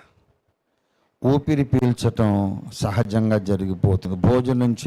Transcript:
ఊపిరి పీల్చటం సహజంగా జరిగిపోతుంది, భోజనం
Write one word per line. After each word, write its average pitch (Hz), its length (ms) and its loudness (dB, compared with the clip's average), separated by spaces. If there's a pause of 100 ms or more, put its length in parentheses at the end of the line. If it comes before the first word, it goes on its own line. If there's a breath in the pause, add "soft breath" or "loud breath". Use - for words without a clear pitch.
(1200)
ఊపిరి 139 400 2
పీల్చటం 113 1000 0 (100)
సహజంగా 107 680 0
జరిగిపోతుంది, 95 760 0
భోజనం 123 600 2 (100)